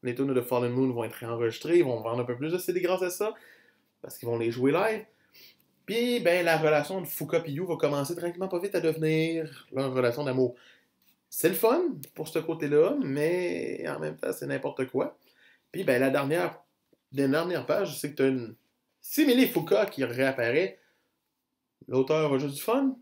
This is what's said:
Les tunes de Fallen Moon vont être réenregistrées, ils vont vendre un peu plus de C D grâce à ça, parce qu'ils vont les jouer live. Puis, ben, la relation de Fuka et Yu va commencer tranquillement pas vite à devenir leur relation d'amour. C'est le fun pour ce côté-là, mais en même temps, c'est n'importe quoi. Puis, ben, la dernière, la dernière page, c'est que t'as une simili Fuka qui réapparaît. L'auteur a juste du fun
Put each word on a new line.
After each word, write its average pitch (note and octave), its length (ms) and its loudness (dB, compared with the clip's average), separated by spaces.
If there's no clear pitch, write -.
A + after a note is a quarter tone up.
Les B2+ 140 -4
tunes C#3 180 0
de B2 60 4
Fallen B2 320 0
Moon C3 200 2
vont A#2 120 -4
être A#2 100 -8
réenregistrées, A#2 640 0
ils E3+ 60 6
vont B2 160 -2
vendre A#2 220 -2
un - 20 -2
peu A#2+ 120 -4
plus D3+ 160 -4
de F3+ 60 -2
C F#3 140 -4
D F3+ 80 0
grâce F3+ 220 0
à F3+ 80 -2
ça, G#3 240 -4
parce - 160 -16
qu'ils A#2+ 100 -8
vont A#2 100 -2
les A#2 120 0
jouer B2+ 220 2
live. G#3+ 320 0
Puis, A#3+ 320 0
ben, F3 260 2
la E3 140 4
relation D#3 420 2
de E3+ 60 -8
Fuka D#3+ 400 -2
et D3 60 -8
Yu D#3 120 -4
va E3 120 -4
commencer C#3+ 400 0
tranquillement F3 320 -6
pas F#3 100 -2
vite F#3+ 160 -6
à F3+ 60 2
devenir D#3+ 920 0
leur C3 220 -2
relation B2+ 300 2
d'amour. B2+ 320 2
C'est - 200 0
le F#3 80 0
fun C#4 400 2
pour D#3 140 -8
ce - 100 -4
côté-là, D#3+ 640 2
mais E3+ 880 -2
en D3 100 -6
même D#3 180 -6
temps, - 160 -6
c'est D3 140 -6
n'importe C3+ 400 -4
quoi. C#3 320 -4
Puis, F3+ 100 -8
ben, C3 180 2
la C3+ 100 4
dernière, D3 500 0
la C#3 140 0
dernière D#3+ 400 0
page, F#3 320 0
c'est D3 140 -8
que - 20 -16
t'as C3+ 140 4
une A#2+ 260 -2
simili C4 480 4
Fuka G3 380 2
qui C3+ 180 -4
réapparaît. C3 720 0
L'auteur C#3+ 440 2
a C3+ 60 2
juste C#3 160 -2
du - 80 -10
fun C4 400 2